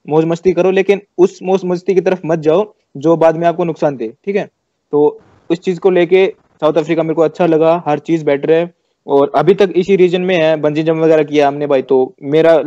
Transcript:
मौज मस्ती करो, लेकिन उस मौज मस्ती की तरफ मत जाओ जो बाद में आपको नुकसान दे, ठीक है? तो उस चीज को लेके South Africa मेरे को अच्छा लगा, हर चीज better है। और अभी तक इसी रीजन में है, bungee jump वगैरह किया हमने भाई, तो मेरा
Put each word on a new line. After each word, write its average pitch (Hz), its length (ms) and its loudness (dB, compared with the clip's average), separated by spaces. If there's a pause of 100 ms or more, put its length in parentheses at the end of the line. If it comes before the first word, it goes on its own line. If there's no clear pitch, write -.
मौज 156 160 0
मस्ती 165 260 -2
करो, 175 200 0
लेकिन 190 300 0 (160)
उस 185 260 0
मौज 185 220 -2
मस्ती 180 300 -2
की 185 60 0
तरफ 185 240 -2
मत 160 140 -2
जाओ 160 340 0 (240)
जो 160 200 0
बाद 160 180 2
में 170 120 -2
आपको 170 160 -2
नुकसान 156 320 -4
दे, 117 180 -8 (120)
ठीक 196 100 -4
है? 175 140 -6 (420)
तो 147 300 0 (280)
उस 170 100 -2
चीज 180 200 -6
को 196 100 2
लेके 180 440 2 (280)
South 156 120 0
Africa 160 300 -2
मेरे 160 120 -4
को 165 60 0
अच्छा 156 240 -2
लगा, 160 420 2
हर 151 120 -2
चीज 165 240 -4
better 147 280 -2
है। 170 220 0 (340)
और 139 280 0
अभी 151 180 2
तक 190 220 0
इसी 185 200 0
रीजन 180 260 2
में 185 140 -2
है, 160 200 2
bungee 151 280 -2
jump 160 140 0
वगैरह 160 260 2
किया 147 240 2
हमने 143 200 -4
भाई, 135 140 0
तो 131 320 0 (100)
मेरा 160 440 2